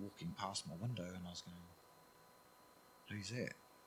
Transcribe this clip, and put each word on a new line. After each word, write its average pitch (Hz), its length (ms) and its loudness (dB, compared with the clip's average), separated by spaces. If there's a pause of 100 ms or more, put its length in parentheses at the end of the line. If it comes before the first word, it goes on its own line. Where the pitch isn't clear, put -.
walking 92 360 0
past 98 300 4
my - 140 0
window, 117 220 6
and 90 240 0
I - 20 0
was 87 120 -2
going, 87 160 -6 (1500)
"Who's 101 200 2
that?" 120 240 6 (340)